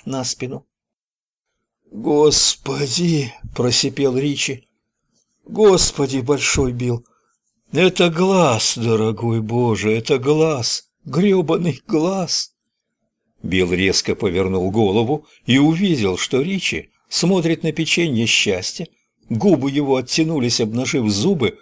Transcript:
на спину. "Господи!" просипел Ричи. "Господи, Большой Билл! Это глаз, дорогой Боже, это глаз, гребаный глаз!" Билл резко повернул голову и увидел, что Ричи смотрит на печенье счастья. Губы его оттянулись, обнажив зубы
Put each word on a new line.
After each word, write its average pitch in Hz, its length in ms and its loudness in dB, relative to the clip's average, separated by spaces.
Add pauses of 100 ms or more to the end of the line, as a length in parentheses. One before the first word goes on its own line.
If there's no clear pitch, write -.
на 135 200 -6
спину. 127 420 -8 (1300)
"Господи!" 143 1400 0 (220)
просипел 123 600 0
Ричи. 139 500 -4 (800)
"Господи, 190 760 2
Большой 135 540 0
Билл! 120 320 -4 (680)
Это 180 380 2
глаз, 165 680 2
дорогой 113 640 0
Боже, 110 520 0
это 117 240 0
глаз, 147 720 -2 (160)
гребаный 170 840 0
глаз!" 180 680 -2 (880)
Билл 90 280 0
резко 92 440 0
повернул 92 560 -2
голову 110 540 0 (200)
и 123 120 2
увидел, 147 600 2
что - 240 -2
Ричи 175 480 -6 (180)
смотрит 170 560 0
на 160 80 0
печенье 151 540 0
счастья. 90 640 -2 (420)
Губы 139 420 2
его 139 240 2
оттянулись, 127 640 0
обнажив 117 500 -2
зубы 120 520 0